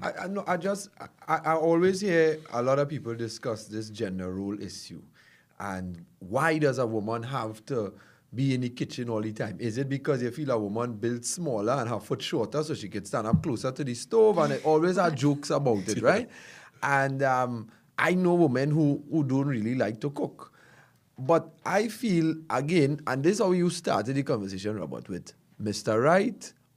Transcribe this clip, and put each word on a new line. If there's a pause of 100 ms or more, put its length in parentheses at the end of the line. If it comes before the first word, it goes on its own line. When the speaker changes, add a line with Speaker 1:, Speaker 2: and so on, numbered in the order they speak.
Speaker 1:
I,
I,
no,
I
just, (360)
I,
I
always
hear (140)
a
lot
of
people
discuss
this
gender
role
issue. (560)
And (160)
why
does
a
woman
have
to (400)
be
in
the
kitchen
all
the
time?
Is
it
because
you
feel
a
woman
built
smaller
and
her
foot
shorter
so
she
can
stand
up
closer
to
the
stove?
And
it
always
are
jokes
about
it,
Speaker 2:
<laughs>
Speaker 1:
right? (520)
And,
um, (300)
I
know
women
who,
who
don't
really
like
to
cook. (680)
But (160)
I
feel, (140)
again,
and
this
is
how
you
started
the
conversation,
Robert,
with (240)
Mister
Right (260)